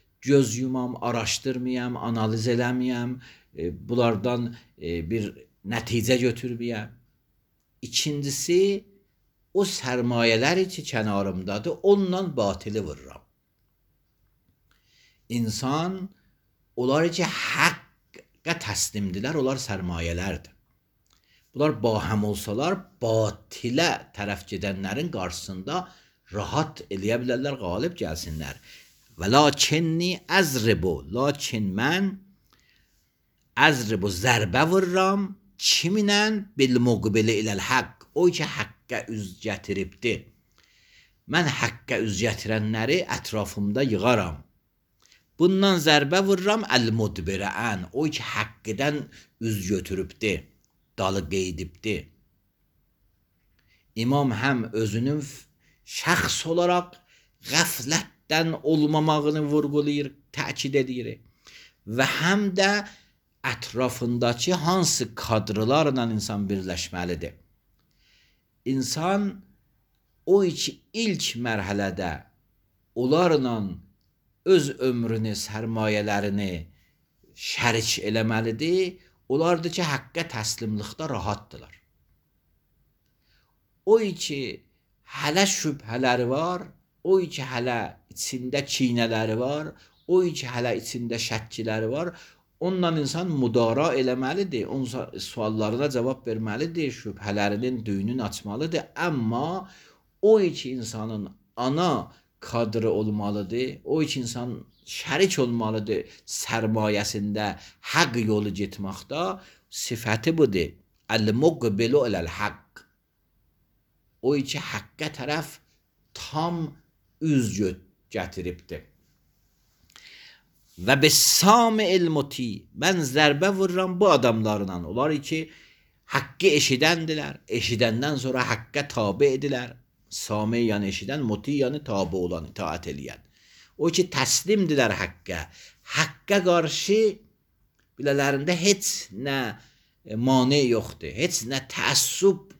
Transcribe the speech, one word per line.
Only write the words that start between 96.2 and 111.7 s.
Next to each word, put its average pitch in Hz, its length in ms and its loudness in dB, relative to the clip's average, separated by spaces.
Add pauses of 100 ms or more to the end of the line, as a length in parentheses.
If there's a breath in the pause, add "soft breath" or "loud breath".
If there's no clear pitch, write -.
verməlidir, 123 640 -4
şübhələrinin 104 920 -2
düyününü 107 380 -2
açmalıdır. 120 600 -4 (140)
Amma 151 720 -2 (540 loud breath)
o 214 180 8
iki 147 300 0
insanın 110 600 -6 (260)
ana 135 560 0 (280 soft breath)
kadrı 113 500 0
olmalıdır, 104 920 -2
o 156 180 0
iki 147 180 -4
insan 120 380 -8 (280)
şərik 190 540 -2
olmalıdır 110 640 -2 (220 loud breath)
sərmayəsində 107 1300 -2 (260 loud breath)
haqq 131 460 2
yolu 104 240 2
getməkdə. 101 920 -6 (300 loud breath)
Sifəti 113 640 -2
budur. 98 380 2 (360)
"Əl-muqbilu 117 960 2